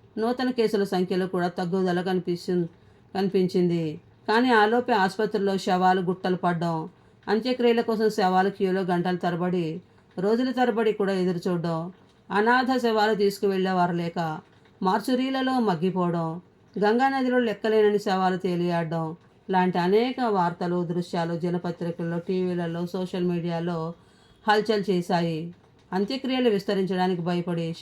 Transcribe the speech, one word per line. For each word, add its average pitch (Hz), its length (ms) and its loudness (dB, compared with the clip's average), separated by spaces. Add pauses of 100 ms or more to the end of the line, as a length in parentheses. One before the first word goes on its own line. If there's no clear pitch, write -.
(180)
నూతన 247 320 0
కేసుల 220 340 2
సంఖ్యలో 185 420 0
కూడా 180 220 0
తగ్గుదల 180 520 0
కనిపిస్తు-, 180 640 -2 (480)
కనిపించింది. 180 840 0 (280)
కానీ 240 220 4
ఆలోపే 240 420 4
ఆసుపత్రుల్లో 196 640 0
శవాలు 185 420 2
గుట్టలు 185 360 0
పడ్డం, 170 520 -2 (400)
అంత్యక్రియల 233 520 2
కోసం 220 300 2
శవాలు 185 400 2
క్యూలో 190 300 0
గంటల 180 360 0
తరబడి, 175 640 -2 (380)
రోజుల 233 320 0
తరబడి 226 420 2
కూడా 196 200 0
ఎదురు 180 380 0
చూడడం, 170 420 -4 (380)
అనాథ 247 480 2
శవాలు 220 360 2
తీసుకువెళ్లేవారు 190 800 0
లేక 170 480 -4 (420)
మార్చురీలలో 262 800 0
మగ్గిపోవడం, 175 800 -2 (380)
గంగా 233 300 2
నదిలో 254 300 0
లెక్కలేనని 214 600 2
శవాలు 185 380 0
తేలియాడడం 170 800 -2 (340)
లాంటి 180 280 2
అనేక 220 420 2
వార్తలు, 180 640 0
దృశ్యాలు 170 540 -4
జనపత్రికల్లో, 175 800 -4
టీవీలలో, 175 680 -4
సోషల్ 180 380 -4
మీడియాలో 170 680 -2 (560)
హల్చల్ 214 420 2
చేశాయి. 170 640 -2 (380)
అంత్యక్రియలు 247 580 0
విస్తరించడానికి 190 720 0
భయపడి 170 600 -4